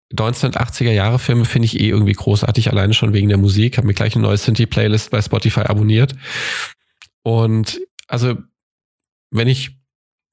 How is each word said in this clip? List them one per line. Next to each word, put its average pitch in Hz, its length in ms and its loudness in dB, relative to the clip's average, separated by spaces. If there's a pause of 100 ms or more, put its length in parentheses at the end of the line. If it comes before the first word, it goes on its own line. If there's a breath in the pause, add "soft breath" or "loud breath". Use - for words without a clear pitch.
(100)
neunzehnhundertachtziger 120 840 -2
Jahre 107 260 2
Filme 120 260 0
finde 117 220 2
ich 110 120 -2
eh 101 120 2
irgendwie 104 240 2
großartig, 110 560 0
alleine 101 240 2
schon 107 180 0
wegen 104 160 2
der 101 80 2
Musik. 101 400 2
Hab 110 80 0
mir 101 80 2
gleich 107 220 -2
eine 110 80 2
neue 101 160 0
Synthie-Playlist 110 720 0
bei 110 100 0
Spotify 107 420 0
abonniert. 107 520 2 (1080 loud breath)
Und 113 580 0 (260)
also, 120 300 -2 (920)
wenn 117 180 -2
ich - 280 -2 (560)